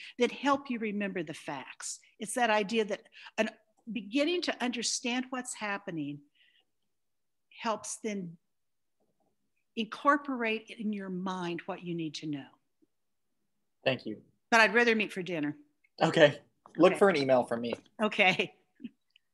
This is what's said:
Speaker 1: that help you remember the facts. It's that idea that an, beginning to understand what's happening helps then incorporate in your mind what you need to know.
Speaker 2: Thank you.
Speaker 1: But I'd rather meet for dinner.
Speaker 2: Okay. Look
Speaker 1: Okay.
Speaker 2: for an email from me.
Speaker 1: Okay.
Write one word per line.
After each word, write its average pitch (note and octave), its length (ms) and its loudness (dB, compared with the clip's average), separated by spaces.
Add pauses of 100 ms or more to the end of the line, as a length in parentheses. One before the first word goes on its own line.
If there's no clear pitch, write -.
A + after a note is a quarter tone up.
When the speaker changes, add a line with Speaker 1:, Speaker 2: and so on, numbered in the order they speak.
(180)
Speaker 1:
that A#3+ 140 2
help C#4 380 0
you A#3+ 80 -4
remember G3+ 440 -4
the D#3 120 -8
facts. - 680 -10 (180)
It's - 160 -8
that A#3+ 160 2
idea G#3+ 360 0
that G3 160 -6 (340)
an, A3 140 0 (420)
beginning C#4 500 0
to - 220 -4
understand B3 640 -4
what's B3+ 260 -10
happening E3+ 680 -6 (1400)
helps G#3+ 420 -6
then F#3+ 360 -8 (1400)
incorporate A#3 1000 -2
in G#3+ 160 -4
your G3 160 -8
mind F3+ 560 -6
what F3+ 180 -10
you F3 100 -6
need D#3 200 -6
to - 120 -10
know. C#3+ 200 -8 (1400)
Speaker 2:
Thank C3 220 0
you. G#2+ 120 -8 (320)
Speaker 1:
But A#3 100 8
I'd G#3 140 6
rather A#3+ 200 4
meet G#3 180 -2
for F#3+ 100 -8
dinner. D#3 340 -4 (460)
Speaker 2:
Okay. D#3 360 6 (380)
Look F3+ 160 8
Speaker 1:
Okay. F#3 60 -2
Speaker 2:
for G3+ 100 8
an F3+ 80 4
email C3 280 4
from A#2 160 -4
me. A#2 120 -6 (300)
Speaker 1:
Okay. G3+ 500 2 (800)